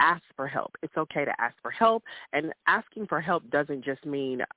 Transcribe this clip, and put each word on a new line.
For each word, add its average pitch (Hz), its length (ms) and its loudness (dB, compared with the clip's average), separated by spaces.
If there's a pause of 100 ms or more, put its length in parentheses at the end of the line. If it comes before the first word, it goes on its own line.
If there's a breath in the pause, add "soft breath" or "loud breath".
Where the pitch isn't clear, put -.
ask 170 220 6 (120)
for 135 120 -4
help. 131 260 -4 (100)
It's - 140 -6
okay 156 280 -2
to 117 160 -4
ask 120 220 -2
for 117 80 -8
help. 226 320 4 (300 loud breath)
And 151 200 0 (140)
asking 208 400 0
for 160 140 0
help 165 300 -2
doesn't 147 340 0
just 135 220 -6
mean, 135 340 -2 (160)